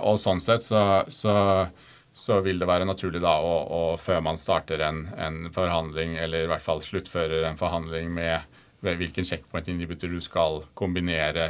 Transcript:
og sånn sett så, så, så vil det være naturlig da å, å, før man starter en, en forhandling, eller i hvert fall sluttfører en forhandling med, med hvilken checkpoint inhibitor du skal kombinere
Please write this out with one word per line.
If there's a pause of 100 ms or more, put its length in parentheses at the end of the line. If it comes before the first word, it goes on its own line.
og
sånn
sett
så, (280)
så, (800)
så
vil
det
være
naturlig
da
å, (100)
å, (180)
før
man
starter
en, (100)
en (120)
forhandling,
eller
i
hvert
fall
sluttfører
en
forhandling
med, (400)
med
hvilken
checkpoint
inhibitor
du
skal (160)
kombinere